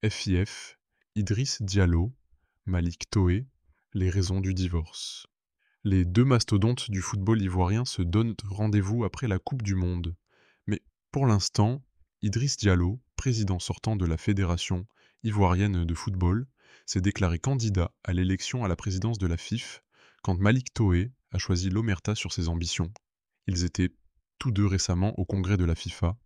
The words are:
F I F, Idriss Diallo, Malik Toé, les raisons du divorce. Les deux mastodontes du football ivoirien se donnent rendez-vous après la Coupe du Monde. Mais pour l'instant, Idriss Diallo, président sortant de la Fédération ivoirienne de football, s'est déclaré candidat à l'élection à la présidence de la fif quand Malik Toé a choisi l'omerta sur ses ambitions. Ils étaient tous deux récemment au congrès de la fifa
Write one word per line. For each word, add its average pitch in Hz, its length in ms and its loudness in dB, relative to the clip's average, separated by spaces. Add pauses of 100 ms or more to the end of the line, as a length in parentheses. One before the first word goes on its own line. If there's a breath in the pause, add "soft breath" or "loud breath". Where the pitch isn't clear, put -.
F - 180 -4
I 95 200 2
F, - 340 -16 (360)
Idriss 107 460 -2
Diallo, 95 520 2 (520)
Malik 87 440 -2
Toé, 98 360 2 (480)
les 92 160 0
raisons 92 320 0
du 95 120 -2
divorce. 87 760 -4 (560)
Les 95 220 4
deux 95 200 4
mastodontes 117 640 2
du 95 120 -2
football 104 400 0
ivoirien 92 440 0
se - 160 -6
donnent 101 340 0 (100)
rendez-vous 104 580 0
après 107 240 -4
la 98 100 0
Coupe 127 240 -6
du 101 140 -2
Monde. 87 400 -2 (500 soft breath)
Mais 101 160 -4 (300)
pour 139 160 2
l'instant, 110 560 2 (380)
Idriss 113 360 -2
Diallo, 95 420 2 (160)
président 107 440 -2
sortant - 360 -4
de 92 100 0
la 80 120 0
Fédération 92 680 0 (360 soft breath)
ivoirienne 98 600 2
de 82 80 -2
football, 95 540 0 (380 soft breath)
s'est - 160 -2
déclaré 90 360 0
candidat 110 560 0 (100)
à 92 100 -4
l'élection 92 520 -2
à - 20 -2
la 85 80 0
présidence 104 420 -4
de 95 100 0
la 85 100 0
fif - 460 -8 (400 soft breath)
quand 90 160 0
Malik 117 340 2
Toé 98 380 2 (200)
a - 60 -4
choisi 92 320 -2
l'omerta 107 460 -2
sur - 180 -8
ses 82 160 -2
ambitions. 85 420 -4 (560)
Ils 92 160 0
étaient 90 300 0 (460)
tous 135 120 -2
deux 101 140 2
récemment 95 540 0
au 92 60 0
congrès 98 320 0
de 90 80 2
la 82 100 2
fifa - 500 -4